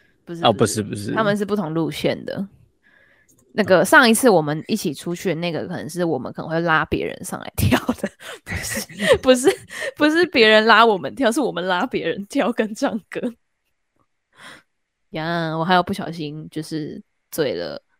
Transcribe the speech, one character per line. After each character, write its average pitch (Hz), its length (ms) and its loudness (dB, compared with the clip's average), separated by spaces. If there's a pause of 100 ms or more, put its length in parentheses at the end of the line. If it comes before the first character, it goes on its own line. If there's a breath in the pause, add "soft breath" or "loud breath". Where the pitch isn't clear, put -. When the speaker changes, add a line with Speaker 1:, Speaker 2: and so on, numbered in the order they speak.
(240)
Speaker 1:
不 175 80 -14
是， 165 120 -4
Speaker 2:
哦， 117 80 6
Speaker 1:
不 113 120 2
是。 110 200 0
Speaker 2:
不 110 100 -10
是， 101 120 -8
不 120 40 -6
是。 - 60 -4
Speaker 1:
他 220 80 2
们 208 120 0
是 208 80 -4
不 202 120 -4
同 160 180 -4
路 160 160 -2
线 123 340 -4
的。 - 220 -6 (1080)
那 208 100 0
个 180 200 6
上 269 240 8
一 226 60 6
次 240 160 4
我 175 100 6
们 151 280 -2
一 226 80 -2
起 160 180 -4
出 175 200 -8
去 180 160 -4
的 151 40 -2
那 170 160 -4
个， 127 160 -6
可 175 100 -10
能 113 140 -10
是 175 140 -4
我 156 120 0
们 117 160 -8
可 - 80 -12
能 151 80 -10
会 165 120 -2
拉 160 240 0
别 - 200 -6
人 - 200 -10
上 - 160 -10
来 - 160 -14
跳 - 200 2 (240)
的， - 80 -6 (180)
<laughs> - 180 -18
不 - 100 -8
是， - 640 -2
不 254 160 4
是， 254 140 2 (480 loud breath)
不 302 120 2
是 320 180 2
别 233 200 4
人 214 180 6
拉 220 220 8
我 208 100 4
们 135 180 -6
跳， 254 160 2
是 285 100 0
我 202 100 0
们 170 160 -4
拉 185 180 0
别 196 240 -4
人 196 180 -4
跳 240 260 -2
跟 220 220 -2
唱 247 240 -4 (120)
歌。 165 100 -10 (1900 loud breath)
呀， 160 480 -4
我 165 40 0
还 185 120 2
有 180 80 6
不 196 100 -4
小 - 180 -8
心 156 400 -12
就 156 120 -8
是 156 400 -10 (280)
醉 135 220 -2
了 85 300 -8 (180)